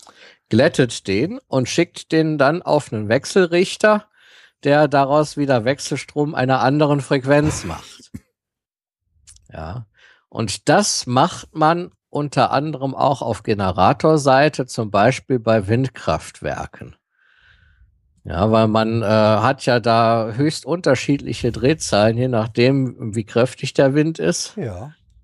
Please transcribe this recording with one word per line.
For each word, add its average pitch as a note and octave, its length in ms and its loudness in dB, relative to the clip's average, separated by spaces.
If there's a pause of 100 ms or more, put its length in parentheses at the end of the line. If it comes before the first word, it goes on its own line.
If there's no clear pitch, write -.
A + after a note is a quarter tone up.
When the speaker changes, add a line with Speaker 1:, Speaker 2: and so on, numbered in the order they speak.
(480)
Speaker 1:
glättet C3 600 0
den F3+ 380 -2
und C3 220 -2
schickt - 420 -4
den D#3 280 0
dann D3 240 2
auf D3+ 280 -2
einen G#2+ 200 -4
Wechselrichter, F#3 960 2 (580)
der D3 240 4
daraus C#3+ 480 2
wieder C3+ 300 0
Wechselstrom D3 680 -4
einer B2+ 280 0
anderen C#3+ 400 2
Frequenz C#3+ 640 0
macht. - 460 -14 (1400)
Ja. F2+ 340 -12 (440)
Und A2 380 -6
das F#3+ 380 2
macht C3 480 -2
man E3+ 380 0 (180)
unter C#3+ 400 0
anderem C#3 460 -4
auch C3 260 0
auf A#2+ 220 -6
Generatorseite, C3 1200 2
zum A2 240 -6
Beispiel A#2+ 480 0
bei A2 300 0
Windkraftwerken. - 1300 -6 (1300)
Ja, F2 260 -2
weil A2 160 4
man, A2 360 0
äh, G2+ 40 -2
hat G#2+ 580 2
ja B2 140 2
da A2+ 560 0
höchst D3 320 -4
unterschiedliche C#3 840 -2
Drehzahlen, A2+ 640 0
je B2+ 100 -2
nachdem, A#2+ 880 0
wie A2+ 80 -2
kräftig - 520 -2
der C#3 200 4
Wind D#3 240 0
ist. - 380 -4
Speaker 2:
Ja. B2 360 -10 (320)